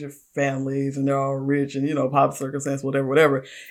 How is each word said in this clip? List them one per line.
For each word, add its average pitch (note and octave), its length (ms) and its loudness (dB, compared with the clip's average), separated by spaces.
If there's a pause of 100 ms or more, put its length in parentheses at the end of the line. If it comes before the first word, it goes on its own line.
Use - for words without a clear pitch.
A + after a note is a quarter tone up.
(360)
families, C#3 600 -2
and C#3 120 -2
they're C#3 120 2
all C#3 160 0
rich C#3 400 0
and, C#3 100 -2
you D#3 100 0
know, C3 120 0
pop C#3 260 4
circumstance, C#3 500 -6
whatever, C3+ 240 0
whatever, C#3+ 360 4 (280)